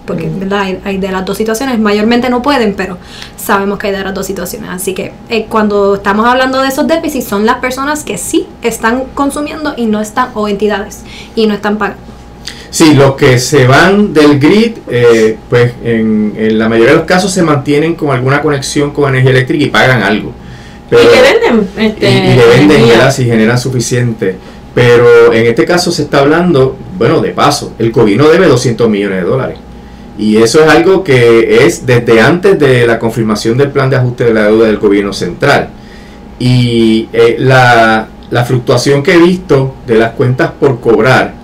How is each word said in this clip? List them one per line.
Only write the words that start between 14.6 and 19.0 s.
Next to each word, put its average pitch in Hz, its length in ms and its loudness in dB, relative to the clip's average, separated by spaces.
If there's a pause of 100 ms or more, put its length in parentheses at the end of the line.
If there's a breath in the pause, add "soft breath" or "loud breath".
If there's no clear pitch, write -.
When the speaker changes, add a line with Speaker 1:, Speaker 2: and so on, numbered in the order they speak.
Speaker 3:
eh, 117 480 2 (120)
pues 120 240 2 (100)
en, 110 520 0
en 110 220 0
la 110 100 0
mayoría 117 260 2
de 160 60 4
los 160 80 -4
casos 185 240 0
se 185 120 0
mantienen 147 500 0
con 160 160 -4
alguna 131 320 -2
conexión 143 500 -2
con 143 180 0